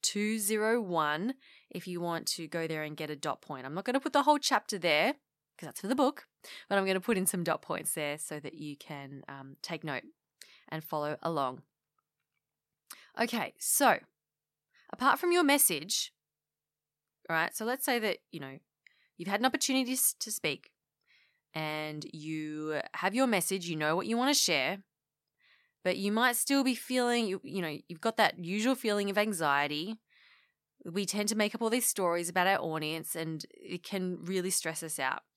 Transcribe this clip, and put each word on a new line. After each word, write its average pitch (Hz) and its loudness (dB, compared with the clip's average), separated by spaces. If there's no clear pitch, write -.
two 214 0
zero 220 2
one 170 0
if 180 -10
you 175 -6
want 170 -4
to 165 -6
go 165 -4
there 156 -4
and 151 -6
get 151 -8
a 151 -6
dot 147 -4
point. 131 -12
I'm 135 -8
not 180 -6
gonna 254 0
put 269 -4
the 285 4
whole 294 6
chapter 247 0
there 165 4
'cause 170 -14
that's - -12
for 190 -8
the 233 2
book, 277 2
but 202 2
I'm 196 4
gonna 190 2
put 214 2
in 185 2
some 180 0
dot 165 0
points - -4
there 147 -4
so 151 -8
that 143 -10
you 151 -10
can, 139 -12
um, 135 -12
take 160 -8
note 147 -4
and 156 -8
follow 151 -2
along. 135 -2
Okay, 233 -2
so - 4
apart - 2
from 349 2
your 349 6
message, 269 2
right? 165 0
So 220 -4
let's 254 -2
say 247 2
that, 214 0
you 170 -10
know, 135 -12
you've 170 -8
had 202 0
an 247 2
opportunity 262 0
s-, - 2
to - -8
speak - -6
and 151 -4
you 151 -6
have 196 -2
your 262 6
message, 190 0
you 160 -2
know 156 2
what 185 0
you 226 0
wanna 269 2
share, 170 2
but 180 0
you 196 0
might 240 4
still 277 4
be 254 4
feeling, 240 2
you, 190 -2
you - -4
know, 156 -4
you've 170 -12
got 226 -2
that 185 4
usual 214 2
feeling 208 0
of 196 0
anxiety. 160 0
We 185 -2
tend 208 -2
to 220 0
make 208 2
up 220 -4
all 226 2
these 233 2
stories 175 2
about 180 2
our 196 4
audience 160 -4
and 160 -4
it - -10
can 180 -4
really 185 -2
stress 165 -2
us 160 -8
out. 135 -2